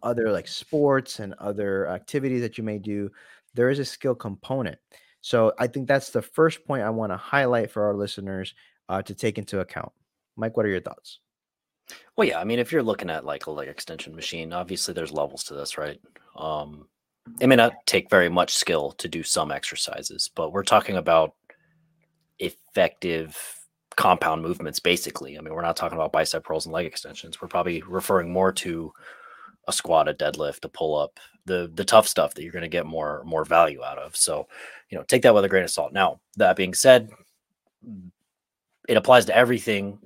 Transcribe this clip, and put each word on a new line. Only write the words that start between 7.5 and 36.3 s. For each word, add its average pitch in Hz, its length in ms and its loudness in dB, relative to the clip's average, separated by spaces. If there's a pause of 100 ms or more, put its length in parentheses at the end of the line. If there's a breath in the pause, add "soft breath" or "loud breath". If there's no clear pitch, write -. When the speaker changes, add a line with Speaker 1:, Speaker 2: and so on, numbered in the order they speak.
Speaker 1:
for 104 120 -4
our 104 120 2
listeners, 98 600 -6 (360 soft breath)
uh, 95 120 -2
to 101 120 -12
take 110 240 -4
into 98 220 -6
account. 87 300 -8 (460)
Mike, 110 200 -6
what 110 100 2
are 101 40 0
your 92 100 -2
thoughts? - 400 -16 (960 loud breath)
Speaker 2:
Well, 208 120 4
yeah, 82 120 -2
I 92 40 -4
mean, 117 140 0
if 120 120 -2
you're 156 120 2
looking 104 280 -2
at, 78 140 -6
like, 71 220 -8
a 80 40 -6
leg 71 180 -8
extension 80 460 -14
machine, 82 380 -10
obviously 90 400 -6
there's 80 200 -6
levels 71 320 -4
to 71 100 -14
this, 71 240 -10
right? 73 220 -8 (360)
Um, 76 520 -8 (520)
it 135 60 4
may 131 100 8
not 120 300 4
take - 240 0
very 90 180 6
much 87 260 0
skill 73 380 -2
to - 160 -10
do 82 140 -6
some 76 280 -2
exercises, - 840 -8
but 80 180 -4
we're 98 100 -2
talking 104 340 2
about 82 380 4 (1040 soft breath)
effective 85 960 -2 (600)
compound 82 440 2
movements, 80 380 -6
basically. 76 580 -2
I - 40 -14
mean, 78 120 -12
we're 82 100 -6
not 82 140 -2
talking 87 220 -4
about 78 140 -2
bicep 80 320 0
curls 80 200 -4
and 82 80 -12
leg 85 140 -2
extensions. - 560 -16
We're 87 60 -10
probably 85 340 -2
referring 87 500 -2
more 92 200 2
to 82 400 -8 (760 loud breath)
a - 60 -4
squat, 78 360 2
a 76 60 0
deadlift, 76 500 -4
a 78 40 -12
pull-up, 76 500 -4 (260)
the, 90 300 -4
the 95 100 -4
tough 110 220 8
stuff 76 280 0
that 73 80 -14
you're 82 100 -14
gonna 85 160 -8
get 78 180 -4
more, 76 380 -6
more 80 200 -2
value 80 380 4
out 69 160 -10
of. - 180 -12
So, 76 300 0 (420 loud breath)
you 92 80 -8
know, 69 80 -8
take 120 180 2
that 117 120 10
with 101 100 6
a 98 40 2
grain 92 160 2
of 82 60 -4
salt. - 220 -4
Now, 92 280 2 (160)